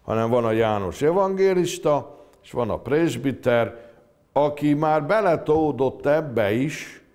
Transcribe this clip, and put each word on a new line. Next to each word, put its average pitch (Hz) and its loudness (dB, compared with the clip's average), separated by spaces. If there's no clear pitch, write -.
hanem 113 -2
van 120 2
a 110 0
János 107 0
evangélista, 180 0
és - -20
van 120 -2
a 82 -2
presbiter, 123 0
aki 147 2
már 156 2
beletódott 156 0
ebbe 131 0
is - -4